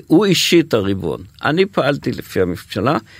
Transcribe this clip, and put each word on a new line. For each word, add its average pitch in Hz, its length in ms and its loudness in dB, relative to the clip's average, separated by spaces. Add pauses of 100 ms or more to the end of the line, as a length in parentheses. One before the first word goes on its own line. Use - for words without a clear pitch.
הוא 180 180 4
אישית 170 480 2
הריבון. 95 500 -2 (200)
אני 165 220 2
פעלתי 143 460 -2
לפי - 300 -6
הממשלה, 98 560 -2 (220)